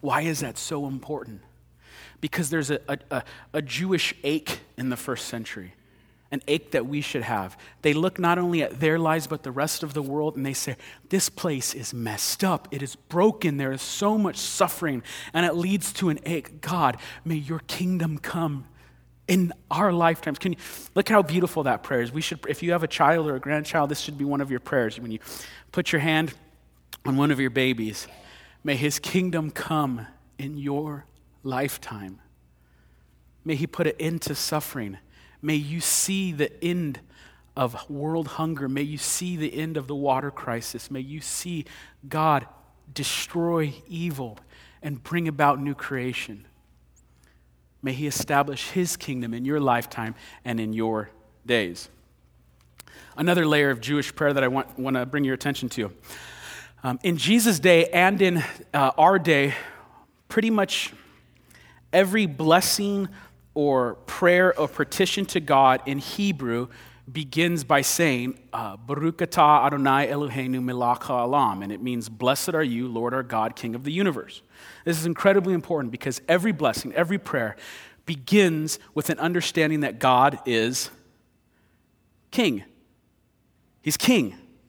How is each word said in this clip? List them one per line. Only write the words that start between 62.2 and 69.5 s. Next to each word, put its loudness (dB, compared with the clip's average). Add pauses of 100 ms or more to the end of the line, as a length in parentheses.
blessing 4 (460)
or 2 (120)
prayer 4
or 0
petition 0
to -2
God 6
in -4
Hebrew -2 (420)
begins -2
by 6
saying, 0 (140)
uh, -6
"Baruch -4
atah 6